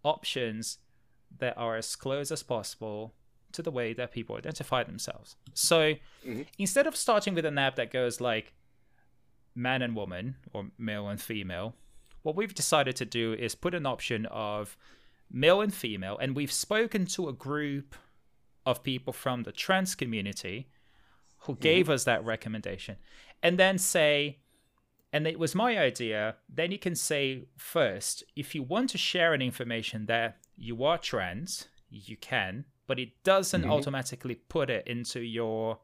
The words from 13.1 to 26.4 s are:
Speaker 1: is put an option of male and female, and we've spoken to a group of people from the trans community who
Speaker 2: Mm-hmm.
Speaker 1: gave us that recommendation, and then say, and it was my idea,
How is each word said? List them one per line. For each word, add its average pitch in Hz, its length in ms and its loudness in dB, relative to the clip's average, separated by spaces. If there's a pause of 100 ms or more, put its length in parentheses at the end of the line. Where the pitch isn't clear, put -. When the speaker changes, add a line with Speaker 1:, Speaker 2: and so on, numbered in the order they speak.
Speaker 1:
is 110 220 -4
put 180 180 -2
an 165 120 -4
option 117 420 -2
of 104 500 -6 (540)
male 160 300 6
and 208 120 0
female, 101 440 -4
and 131 180 -2
we've 143 160 -2
spoken 214 540 2
to 185 220 -4
a 139 60 -4
group 139 640 -4 (680)
of 127 180 2
people 131 300 -4
from 123 300 -2
the - 80 -8
trans 190 440 0
community 101 760 -4 (680)
who - 140 -6
Speaker 2:
Mm-hmm. - 80 -8
Speaker 1:
gave 160 280 6
us 135 140 4
that 117 200 4
recommendation, 107 720 -6 (440)
and 175 160 6
then 190 200 8
say, 147 640 4 (720)
and 151 140 2
it 160 140 -2
was 160 160 0
my 220 240 4
idea, 110 560 2 (120)